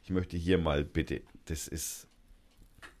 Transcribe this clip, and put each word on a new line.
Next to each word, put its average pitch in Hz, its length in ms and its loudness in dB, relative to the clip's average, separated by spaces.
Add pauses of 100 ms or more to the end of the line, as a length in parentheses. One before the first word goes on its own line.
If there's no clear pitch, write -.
ich - 80 -16
möchte 90 280 0
hier 90 180 4
mal 76 280 4
bitte, - 360 -2 (260)
das 78 220 -6
ist - 380 -8 (960)